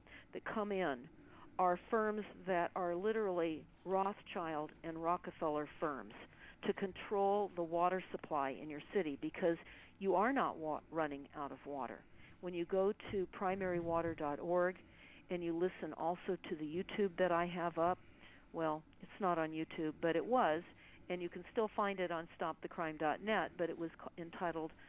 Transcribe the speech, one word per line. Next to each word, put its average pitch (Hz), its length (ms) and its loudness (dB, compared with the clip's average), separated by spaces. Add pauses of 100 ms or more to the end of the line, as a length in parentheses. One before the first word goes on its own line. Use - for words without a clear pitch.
(340)
that 185 100 -10
come 208 280 -2
in 165 260 2 (600)
are 180 200 4 (120)
firms 214 340 2 (220)
that 175 300 4
are 175 180 2
literally 180 680 2 (220)
Rothschild 180 840 0 (120)
and 160 140 -6
Rockefeller 165 720 0 (120)
firms 120 320 -2 (540)
to 196 80 4
control 196 840 2
the 175 60 0
water 175 480 2
supply 143 400 -2 (100)
in 151 80 -8
your 147 140 -8 (100)
city, 156 300 0
because 165 340 2 (440)
you 190 160 4
are 220 160 4
not 165 260 0
wa-, 156 220 -2 (100)
running 143 380 -2 (100)
out 139 140 -6
of 135 120 -10
water. 131 360 -6 (420)
When 180 100 -6
you 170 140 -2
go 196 260 4 (200)
to 190 200 0
primary 185 480 0
water 165 340 0
dot 147 260 -2
org, 180 360 2 (540)
and 175 120 -2
you 170 140 0
listen 170 420 -2
also 175 380 -2 (120)
to 185 60 -2
the 151 100 -4
YouTube 180 540 -2
that 180 140 4
I 170 140 4
have 170 320 -2
up, 175 200 4 (540)
well, 156 300 -2 (200)
it's - 180 -16
not 175 180 4
on 160 120 0
YouTube, 160 500 -2
but 165 160 4
it 151 80 2
was, 185 380 4 (460)
and 180 120 -2
you 175 80 -4
can 180 240 -10
still 220 220 2
find 196 260 0
it 175 100 0
on 165 260 -4
stop 160 260 -2
the 160 60 -8
crime 156 280 -4
dot 151 260 2
net, 196 340 2
but 170 140 0
it - 80 -6
was 165 200 -4
ca-, - 200 -12
entitled 165 540 -4 (160)